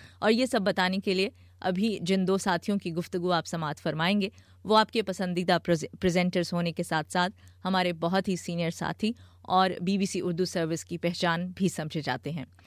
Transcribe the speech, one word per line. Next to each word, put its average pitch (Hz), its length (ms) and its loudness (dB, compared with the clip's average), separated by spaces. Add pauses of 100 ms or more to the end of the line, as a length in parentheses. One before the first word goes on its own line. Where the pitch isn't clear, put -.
(200)
اور 214 120 4
یہ 233 140 4
سب 240 160 0
بتانے 190 360 2
کے 196 160 -2
لیے 185 160 0 (300)
ابھی 190 420 0
جن 185 260 2
دو 190 100 4
ساتھیوں 190 400 0
کی 175 160 -6
گفتگو 175 380 -4
آپ 165 160 0
سماعت 160 320 -4
فرمائیں 170 420 0
گے، 190 80 -2 (340)
وہ 208 140 4
آپ 214 140 4
کے 220 100 0
پسندیدہ 180 640 0
پریز-، 165 340 0
presenters 180 540 2
ہونے 175 180 0
کے 175 120 -4
ساتھ 160 280 -2
ساتھ 180 220 0 (320)
ہمارے 180 280 2
بہت 170 340 0
ہی 190 80 0
senior 170 340 -4
ساتھی 175 420 -4 (300)
اور 185 280 2 (120)
بی 196 160 0
بی 196 80 2
سی 185 160 -2
اردو 180 240 0
سروس 165 400 -2
کی 175 120 -8
پہچان 175 580 0
بھی 190 140 2
سمجھے - 320 -4
جاتے 143 300 -4
ہیں۔ 156 140 -8 (220)